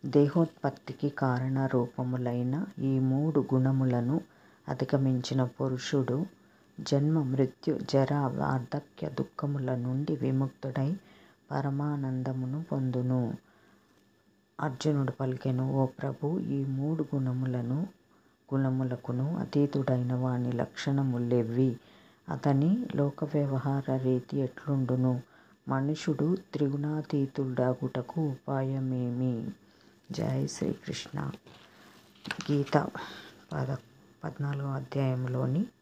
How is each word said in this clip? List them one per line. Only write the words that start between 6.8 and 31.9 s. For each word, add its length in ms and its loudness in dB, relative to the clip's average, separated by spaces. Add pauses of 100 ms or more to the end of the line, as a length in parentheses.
మృత్యు, 560 0 (100)
జర, 240 4
వార్ధక్య 960 -2
దుఃఖముల 680 -4
నుండి 400 -2
విముక్తుడై 800 -2 (560)
పరమానందమును 1120 -2
పొందును. 680 0 (1300)
అర్జునుడు 500 0
పలికెను, 600 -2
"ఓ 140 4
ప్రభు, 540 -4
ఈ 260 -2
మూడు 400 -2 (100)
గుణములను, 720 -2 (680)
గుణములకును 840 0
అతీతుడైన 760 2
వాని 380 0
లక్షణములెవ్వి? 1300 2 (500)
అతని 560 2 (100)
లోక 280 0
వ్యవహార 720 0
రీతి 440 0
ఎట్లుండును? 840 0 (460)
మనుషుడు 680 0 (160)
త్రిగుణాతీతుడగుటకు 1700 0
ఉపాయమేమి?" 1300 -2 (600)
జై 360 -2
శ్రీకృష్ణ. 840 -6 (1200)